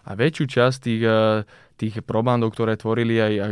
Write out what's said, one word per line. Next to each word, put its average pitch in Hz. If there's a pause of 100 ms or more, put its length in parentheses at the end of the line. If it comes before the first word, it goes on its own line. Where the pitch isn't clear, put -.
A 95
väčšiu 147
časť 127
tých, 113
e, 110 (340)
tých 110
probandov, 113
ktoré 110
tvorili 113
aj, 107
aj 101